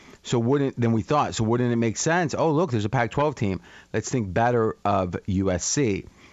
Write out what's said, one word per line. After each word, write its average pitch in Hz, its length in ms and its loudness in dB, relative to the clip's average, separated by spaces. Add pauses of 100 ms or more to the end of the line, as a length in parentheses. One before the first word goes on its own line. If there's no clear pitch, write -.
(240)
So 127 160 0
wouldn't, 135 380 0
than 117 140 2
we 110 120 2
thought. 127 320 0
So 113 100 0
wouldn't 120 260 0
it 117 60 0
make 117 180 0
sense? 165 420 0
"Oh, 151 140 2
look, 156 200 0
there's 110 120 0
a 107 60 -2
Pac-twelve 135 460 0
team. 95 260 -2 (320)
Let's 107 160 -4
think 104 240 -2
better 113 500 2
of 95 320 0 (120)
U 95 240 2
S 90 120 -2
C." 110 420 0 (280)